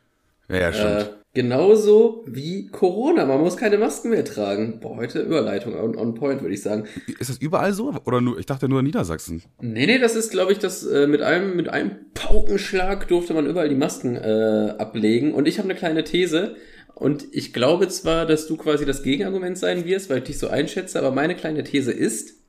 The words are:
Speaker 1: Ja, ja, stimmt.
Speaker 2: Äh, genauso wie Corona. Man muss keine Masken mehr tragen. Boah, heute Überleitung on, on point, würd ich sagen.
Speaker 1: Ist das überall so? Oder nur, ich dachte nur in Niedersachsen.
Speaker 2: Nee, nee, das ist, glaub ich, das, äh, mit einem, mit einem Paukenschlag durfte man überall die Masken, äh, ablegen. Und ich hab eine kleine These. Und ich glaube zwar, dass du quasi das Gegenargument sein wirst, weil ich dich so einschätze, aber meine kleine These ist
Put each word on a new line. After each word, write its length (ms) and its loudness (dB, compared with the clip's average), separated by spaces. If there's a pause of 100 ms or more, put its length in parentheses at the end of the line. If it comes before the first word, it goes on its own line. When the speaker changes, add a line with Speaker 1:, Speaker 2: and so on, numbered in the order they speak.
(480)
Speaker 1:
Ja, 80 -2
ja, 160 2
stimmt. 280 0
Speaker 2:
Äh, 40 -2 (300)
genauso 920 6
wie 420 -8
Corona. 580 2
Man 140 2
muss 160 2
keine 220 2
Masken 320 -2
mehr 140 2
tragen. 560 -4
Boah, 160 -12
heute 240 -4
Überleitung 540 -2
on, 220 -4
on 180 -4
point, 280 -4
würd 100 -4
ich 100 -8
sagen. 220 -4 (340)
Speaker 1:
Ist 120 -8
das 80 -8
überall 340 -2
so? 220 -6 (100)
Oder 160 0
nur, 180 0
ich 80 -10
dachte 220 -4
nur 120 2
in 60 0
Niedersachsen. 560 -4 (180)
Speaker 2:
Nee, 260 -2
nee, 120 4
das 180 2
ist, 140 -4
glaub 200 0
ich, 80 2
das, 280 -6
äh, 200 2
mit 160 2
einem, 340 0
mit 140 -2
einem 220 -4 (200)
Paukenschlag 960 4
durfte 260 0
man 120 0
überall 240 0
die 40 2
Masken, 420 0
äh, 640 2
ablegen. 540 2
Und 160 0
ich 100 0
hab 60 -4
eine 100 -4
kleine 300 -2
These. 520 -2 (380)
Und 380 -2
ich 220 -8
glaube 340 2
zwar, 380 -2
dass 200 2
du 100 -4
quasi 280 0
das 180 -4
Gegenargument 560 -2
sein 280 -2
wirst, 240 -2
weil 80 0
ich 60 -6
dich 140 -8
so 100 -4
einschätze, 520 -4
aber 100 0
meine 240 0
kleine 300 -6
These 260 -2
ist 440 -4 (140)